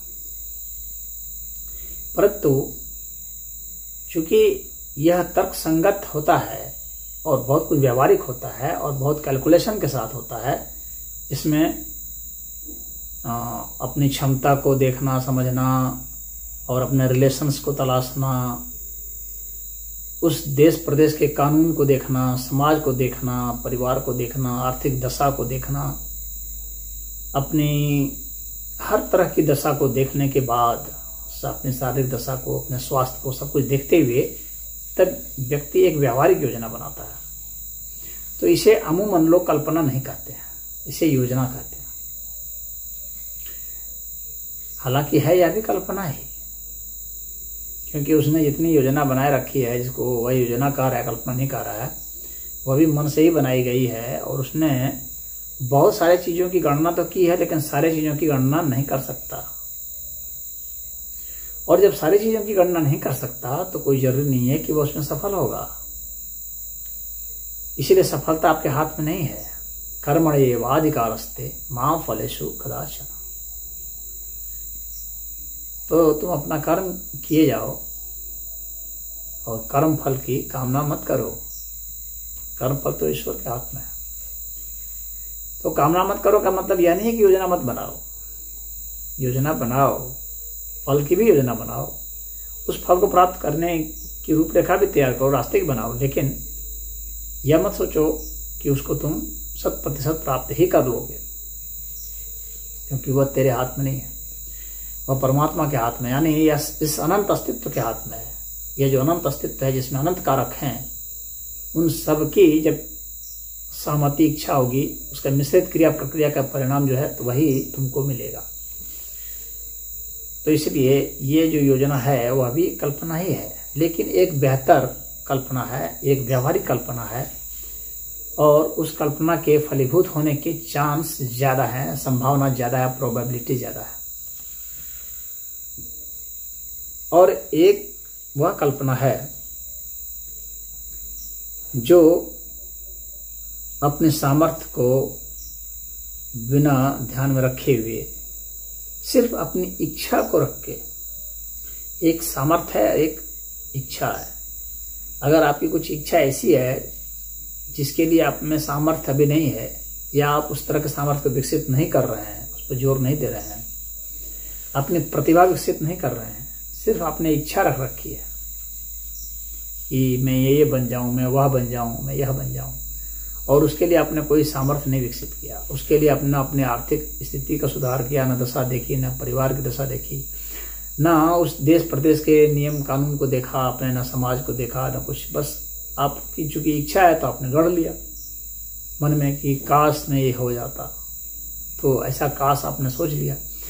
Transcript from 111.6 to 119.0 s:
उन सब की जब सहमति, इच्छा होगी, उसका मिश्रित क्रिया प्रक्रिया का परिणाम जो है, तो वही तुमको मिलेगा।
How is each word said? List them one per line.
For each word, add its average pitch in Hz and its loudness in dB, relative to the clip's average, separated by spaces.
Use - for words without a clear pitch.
उन 165 4
सब 151 2
की 160 8
जब 156 4
सहमति, 147 4
इच्छा 147 0
होगी, 131 4
उसका - -2
मिश्रित 147 6
क्रिया 156 6
प्रक्रिया 147 2
का 143 2
परिणाम 135 2
जो 127 2
है, - 0
तो 127 -6
वही 135 4
तुमको 135 0
मिलेगा। 110 -4